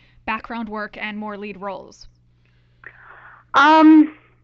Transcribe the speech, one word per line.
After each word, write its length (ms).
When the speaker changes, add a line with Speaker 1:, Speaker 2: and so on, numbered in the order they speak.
Speaker 1:
background 420
work 300
and 180
more 220
lead 200
roles? 480
Speaker 2:
Um, 600